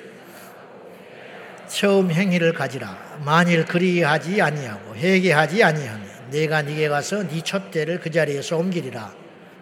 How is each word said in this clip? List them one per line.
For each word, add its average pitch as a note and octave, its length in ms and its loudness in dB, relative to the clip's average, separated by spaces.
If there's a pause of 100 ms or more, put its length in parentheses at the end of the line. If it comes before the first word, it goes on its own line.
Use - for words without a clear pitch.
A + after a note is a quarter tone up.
(1700)
처음 G3 420 2
행위를 E3+ 420 2
가지라. C3+ 720 -8
만일 E3 400 4
그리하지 F3 760 2
아니하고 A#2+ 520 -4
회개하지 E3+ 680 4
아니하면 B2 680 0
내가 D3+ 320 0
네게 D3+ 260 0
가서 D3 400 -2
네 D#3 140 -6
촛대를 E3+ 580 -4
그 E3 100 -8
자리에서 D3 460 0
옮기리라. D#3 580 -4 (480)